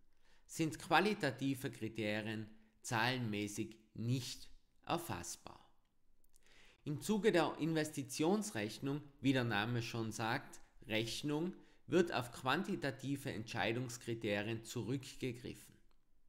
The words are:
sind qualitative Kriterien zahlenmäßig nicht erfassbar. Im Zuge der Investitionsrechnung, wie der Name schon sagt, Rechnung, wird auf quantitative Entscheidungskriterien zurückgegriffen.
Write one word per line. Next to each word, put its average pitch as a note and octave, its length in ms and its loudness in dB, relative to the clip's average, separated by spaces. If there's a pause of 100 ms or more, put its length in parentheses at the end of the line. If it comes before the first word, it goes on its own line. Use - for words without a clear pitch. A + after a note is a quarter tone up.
(460)
sind - 340 -2
qualitative C#3 920 2
Kriterien G#2+ 800 -2 (320)
zahlenmäßig A2 960 0 (180)
nicht - 540 -2 (360)
erfassbar. - 840 -6 (1160)
Im C#3 180 -4
Zuge G#3 320 4
der D#3+ 260 4
Investitionsrechnung, D3+ 1400 0 (180)
wie C3+ 140 4
der C3 100 4
Name A#2 380 2
schon A2+ 320 -2
sagt, A#2 480 -2 (260)
Rechnung, D3 640 0 (340)
wird E3+ 260 6
auf B2 180 -2
quantitative C#3 1000 -2
Entscheidungskriterien A2+ 1300 -2
zurückgegriffen. B2 1120 -6 (540)